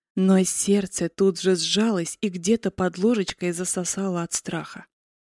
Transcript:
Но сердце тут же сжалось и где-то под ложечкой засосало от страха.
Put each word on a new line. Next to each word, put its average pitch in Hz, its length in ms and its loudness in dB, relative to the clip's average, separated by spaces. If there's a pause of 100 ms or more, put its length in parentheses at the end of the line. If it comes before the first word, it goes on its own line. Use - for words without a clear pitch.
(160)
Но 190 280 4
сердце 190 640 0
тут 190 320 0
же 185 160 2
сжалось 175 640 0
и 214 100 -2
где-то 185 420 0
под 180 260 -2
ложечкой 190 540 0
засосало 180 720 -4
от 170 100 -8
страха. - 540 -8 (340)